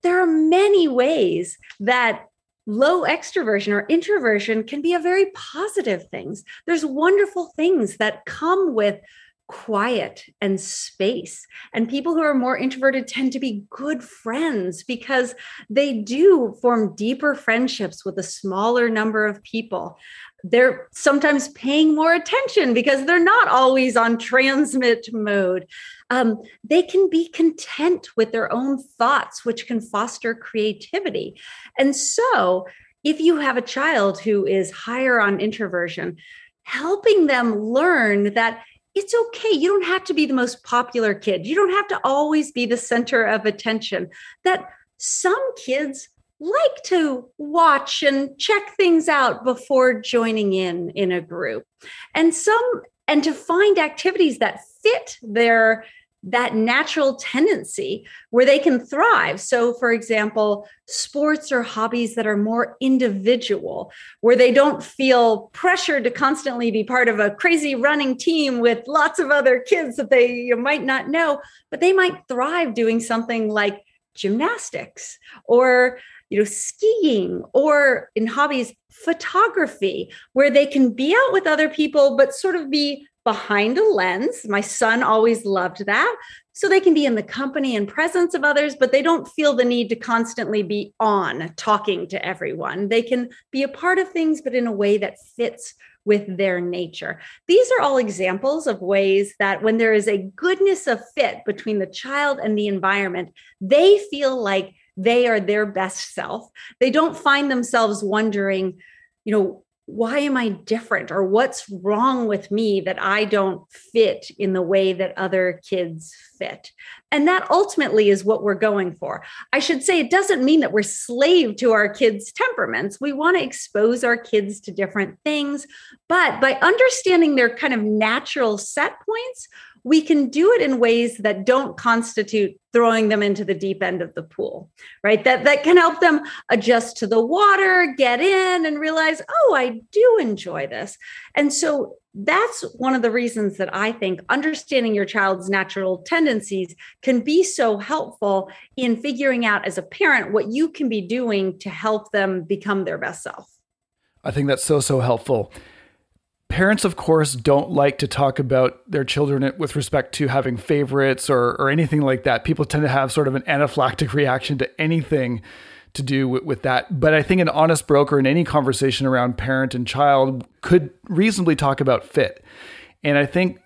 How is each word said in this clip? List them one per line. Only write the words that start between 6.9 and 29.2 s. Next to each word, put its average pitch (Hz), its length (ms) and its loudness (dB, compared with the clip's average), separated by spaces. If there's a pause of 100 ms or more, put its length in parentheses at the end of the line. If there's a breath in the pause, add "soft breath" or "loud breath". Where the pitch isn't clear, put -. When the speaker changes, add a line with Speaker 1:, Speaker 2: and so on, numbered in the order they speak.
Speaker 1:
things 311 400 0
that 214 300 -4
come 349 480 -2
with 208 260 0 (480 soft breath)
quiet 214 760 -6 (160)
and 196 180 -2
space. - 880 -6 (240 loud breath)
And 226 160 -2
people 277 260 -4
who 320 80 0
are 302 120 0
more 254 240 0
introverted 262 500 -6
tend 262 240 -4
to 254 80 -8
be 214 300 -8
good 277 340 -10
friends 226 800 -6
because 254 520 -4 (340 loud breath)
they 277 240 0
do 247 680 4
form 226 320 2
deeper 254 400 -2
friendships 226 680 -2
with - 160 -8
a 147 40 -6
smaller 220 640 -2
number 214 360 -2
of 208 180 -4
people. 185 540 -8 (460 loud breath)
They're 247 480 2
sometimes 285 580 2
paying 302 460 2
more 320 180 2
attention 349 600 0
because 269 320 2
they're 339 180 4
not 403 240 4
always 262 480 2
on 233 220 2
transmit 254 960 0
mode. 202 520 -2 (440 loud breath)
Um, 233 320 0 (200 loud breath)
they 311 220 2
can 370 260 2
be 330 200 0
content 330 880 -2
with 226 160 0
their 226 180 -2
own 262 320 -4 (140)
thoughts, - 480 0